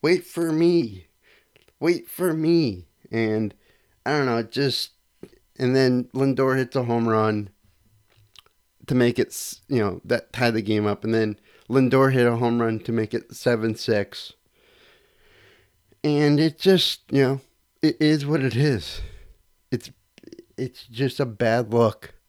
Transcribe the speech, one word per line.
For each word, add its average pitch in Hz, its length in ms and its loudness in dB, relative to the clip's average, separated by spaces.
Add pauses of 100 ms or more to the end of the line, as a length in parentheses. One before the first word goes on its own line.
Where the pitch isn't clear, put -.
"Wait 175 240 0
for 170 280 -4
me, 156 560 0 (680)
wait 170 300 -2
for 180 240 -2
me." 160 540 0 (240)
And 110 440 -2 (520)
I 143 100 -2
don't 143 100 0
know, 117 120 0
it 113 140 -6
just, 135 400 -4 (640)
and 127 160 0
then 127 300 2 (100)
Lindor 135 420 0
hits 131 200 -4
a 127 80 -2
home 117 240 0
run 107 420 0 (1400)
to - 80 -2
make 120 240 2
it, 120 100 0
s-, - 400 -14
you 127 120 0
know, 95 240 -2
that - 280 -4
tied 117 220 0
the 110 80 -2
game 104 240 0
up. 104 160 -4
And 113 100 -4
then 110 260 -2 (300)
Lindor 131 440 4
hit 123 140 4
a 120 100 2
home 117 260 0
run 113 180 0
to 113 120 -6
make 110 200 -2
it - 220 -8
seven 113 400 0
six. - 580 -4 (1700)
And 147 340 4
it 156 180 0
just, - 540 2
you 139 120 2
know, 135 180 0 (420)
it 151 180 2
is 151 240 2
what 147 180 -2
it 123 120 -2
is. 127 460 -2 (720)
It's, - 180 -8 (680)
it's - 300 -10
just 123 320 -4
a 139 80 -2
bad 113 460 0
look. 117 420 0 (140)